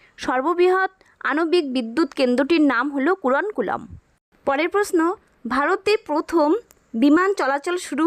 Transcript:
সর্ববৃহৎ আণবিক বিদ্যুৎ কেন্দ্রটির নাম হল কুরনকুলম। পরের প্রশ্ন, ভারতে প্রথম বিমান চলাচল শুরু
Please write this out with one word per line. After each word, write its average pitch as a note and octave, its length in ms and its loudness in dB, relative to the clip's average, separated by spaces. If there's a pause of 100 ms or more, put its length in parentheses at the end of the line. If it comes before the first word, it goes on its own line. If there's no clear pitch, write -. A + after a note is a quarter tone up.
(260)
সর্ববৃহৎ F4+ 680 0 (380)
আণবিক D#4+ 360 0 (100)
বিদ্যুৎ B3+ 340 -2 (100)
কেন্দ্রটির C4+ 440 2 (100)
নাম A#3+ 120 -2 (100)
হল C4+ 120 0 (160)
কুরনকুলম। C4+ 580 -2 (680)
পরের D4 260 0
প্রশ্ন, G4 260 0 (540)
ভারতে F4+ 400 0 (160)
প্রথম D4+ 400 0 (520)
বিমান D#4 280 4 (100)
চলাচল C#4+ 360 -2 (120)
শুরু D4+ 200 -2